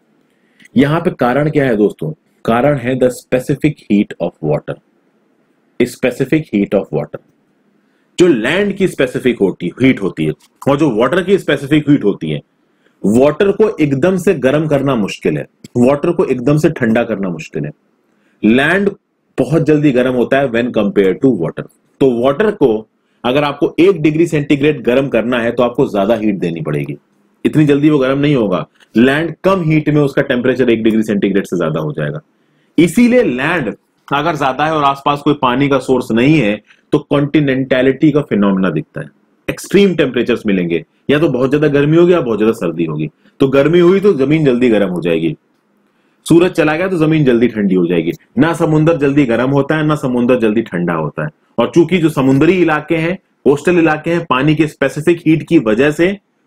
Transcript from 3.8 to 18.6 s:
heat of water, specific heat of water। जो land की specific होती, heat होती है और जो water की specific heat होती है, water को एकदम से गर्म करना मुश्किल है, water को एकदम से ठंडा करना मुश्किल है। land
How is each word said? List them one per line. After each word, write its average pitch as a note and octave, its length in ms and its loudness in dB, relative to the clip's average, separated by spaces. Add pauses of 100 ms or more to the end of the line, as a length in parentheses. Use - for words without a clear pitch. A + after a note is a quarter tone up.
heat G2+ 380 -2
of D#2 200 -8
water, D2 260 -4 (1080)
specific C3+ 600 -2 (140)
heat G2+ 180 0
of G2 100 0 (100)
water। D2 240 -6 (1000)
जो F3+ 80 6
land E3 480 0
की F#3+ 120 -2
specific C3 540 -2
होती, F2 300 -2 (100)
heat B2+ 200 2
होती E2 240 -4
है D#2 60 -2 (380)
और C#3+ 80 2
जो C#3+ 180 0
water C#3 280 0
की F#3+ 140 2
specific D3 520 -2
heat C#3+ 140 2
होती E2+ 280 -2
है, C#2+ 100 -6 (640)
water D3 460 2
को G#3+ 260 0
एकदम D3+ 400 0
से F3 160 0
गर्म C#3+ 340 0
करना C#3 280 0
मुश्किल F2+ 420 -2
है, C#2+ 100 -10 (300)
water C#3+ 340 2
को E3+ 140 -2
एकदम B2+ 320 0
से E3 120 2
ठंडा A#2 340 0
करना G2 260 -6
मुश्किल D#2+ 360 -10
है। D2+ 60 -10 (760)
land D#3 440 2 (500)